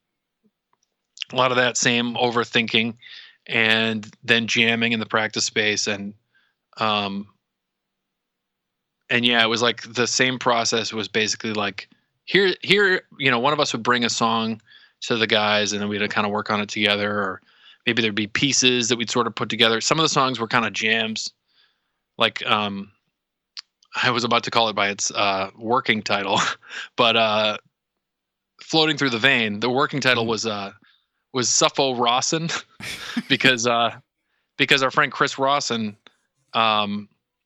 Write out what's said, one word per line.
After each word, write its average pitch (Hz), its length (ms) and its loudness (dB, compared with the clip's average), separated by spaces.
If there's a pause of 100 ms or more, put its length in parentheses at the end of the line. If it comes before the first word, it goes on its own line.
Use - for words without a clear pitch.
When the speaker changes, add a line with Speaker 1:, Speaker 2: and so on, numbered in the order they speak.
(1300)
Speaker 1:
a 127 40 -6
lot 127 160 4
of 123 60 2
that 123 180 2
same 120 380 0
overthinking 117 800 0 (520)
and 110 640 0 (140)
then 117 220 2
jamming 117 460 2
in 113 80 -2
the 107 60 -6
practice 110 380 -2
space. 107 420 0
And, 101 280 -6 (640)
um, 104 500 -2 (1800)
and 120 160 0
yeah, 120 160 4
it 113 60 4
was, 113 140 0
like, 117 200 0
the 117 240 -2
same 131 320 0
process 117 540 0
was 110 160 -6
basically, 110 440 -2
like, 101 360 -6 (360)
here, 185 380 2
here, 190 400 2 (160)
you 135 120 2
know, 123 80 2
one 135 140 2
of 151 80 0
us 143 120 0
would 113 100 -6
bring 123 220 2
a 110 60 0
song 113 500 0 (420)
to 123 140 -2
the 110 100 2
guys, 104 460 2
and 104 100 -4
then 104 60 -4
we'd 104 240 -2
kinda 104 160 0
work 104 220 -4
on 104 100 0
it 104 80 -6
together, 104 500 0
or 95 240 -6 (440)
maybe 120 140 0
there'd 110 140 0
be 104 140 -2
pieces 123 600 2
that 120 80 2
we'd 117 140 -6
sort 120 160 0
of 107 80 -6
put 110 140 -6
together. 113 320 2
Some 151 180 0
of 160 60 2
the 151 40 0
songs 131 300 0
were 113 80 -4
kinda 113 240 -2
jams. 110 640 -4 (840)
Like, 113 300 -2
um, 104 460 -2 (1040)
I 127 140 0
was 120 140 0
about 117 200 2
to - 80 -6
call 117 160 4
it 104 80 -4
by 101 120 2
its, 101 220 -4
uh, 98 480 -2
working 117 440 0
title, 98 380 0 (280)
<laughs> - 280 -12
but, 117 200 4
uh, 107 420 2 (1040)
Floating 156 340 2
Through 135 140 0
the 117 80 -2
Vein, 113 420 2
the 120 100 0
working 139 300 0
title 123 240 2
Speaker 2:
Mm. 113 40 -2
Speaker 1:
was, 110 180 -2
uh, 101 260 -6 (600)
was 123 160 -2
Suffo 139 500 2
Rawson 131 500 0 (400)
<laughs> - 400 -8
because, 127 380 2
uh, 117 320 0 (600)
because 139 240 4
our 131 100 2
friend 143 200 2
Chris - 260 0
Rawson, 127 580 0 (580)
um, 104 540 0 (380)